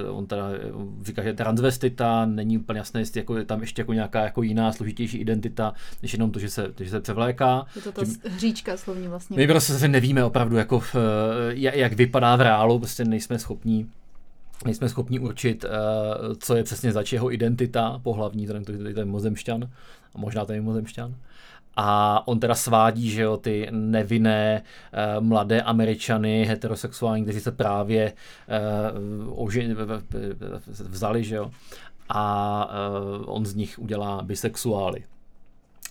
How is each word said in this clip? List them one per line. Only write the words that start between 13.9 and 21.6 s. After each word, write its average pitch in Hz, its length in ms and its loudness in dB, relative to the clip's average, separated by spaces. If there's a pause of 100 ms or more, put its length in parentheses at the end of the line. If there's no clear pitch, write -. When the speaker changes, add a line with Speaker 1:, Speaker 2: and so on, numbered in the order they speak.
Speaker 1:
nejsme 117 240 0
schopní 123 300 -2
určit, 113 460 -2
eh, - 40 -6 (680)
co - 160 0
je 113 80 4
přesně 117 280 -2
zač 107 220 0
jeho 120 200 0
identita 120 680 0
pohlavní, 107 400 -2
vzhledem 104 200 -6
k - 40 -14
tomu, 104 200 -8
že 104 60 -6
to 107 60 -4
je 107 60 -2
mimozemšťan, 107 640 -2 (460)
a - 20 -20
možná 104 280 -4
to 107 80 -4
je 107 80 -2
mimozemšťan. 110 540 -4 (640)